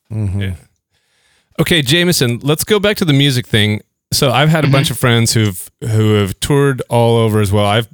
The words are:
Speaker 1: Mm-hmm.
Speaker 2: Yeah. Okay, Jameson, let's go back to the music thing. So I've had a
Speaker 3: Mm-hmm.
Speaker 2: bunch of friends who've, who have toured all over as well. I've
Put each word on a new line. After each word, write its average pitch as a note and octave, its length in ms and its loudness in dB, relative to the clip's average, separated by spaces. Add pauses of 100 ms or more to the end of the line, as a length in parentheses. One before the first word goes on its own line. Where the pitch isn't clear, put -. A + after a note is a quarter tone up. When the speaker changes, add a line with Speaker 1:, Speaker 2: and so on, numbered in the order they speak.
Speaker 1:
Mm-hmm. G2+ 320 -6
Speaker 2:
Yeah. F#2 140 -8 (1040)
Okay, D#3+ 220 0
Jameson, C#3+ 580 0
let's D3 240 -2
go G#3 160 0
back G#3 180 0
to G3+ 80 -4
the D3+ 60 2
music C3+ 340 2
thing. G#2+ 360 0 (320)
So C3+ 180 0
I've C#3 160 2
had D#3+ 160 2
a C3+ 40 0
Speaker 3:
Mm-hmm. C3+ 60 2
Speaker 2:
bunch C#3 160 2
of - 80 -6
friends A#2 360 2
who've, G#2+ 360 -2 (120)
who A2 320 0
have G2+ 260 -2
toured C#3 500 0
all A#2 280 2
over G#2+ 240 2
as G2 100 -2
well. G#2 140 2
I've G#2+ 280 -2